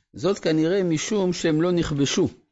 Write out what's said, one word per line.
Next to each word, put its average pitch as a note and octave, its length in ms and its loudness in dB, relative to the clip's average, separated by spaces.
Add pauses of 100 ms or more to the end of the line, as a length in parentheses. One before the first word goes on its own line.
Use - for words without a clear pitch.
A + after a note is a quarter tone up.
(120)
זאת F3 260 -2
כנראה E3 440 0
משום F3+ 500 0
שהם E3 300 0
לא F3+ 100 2
נכבשו. D3+ 560 0 (240)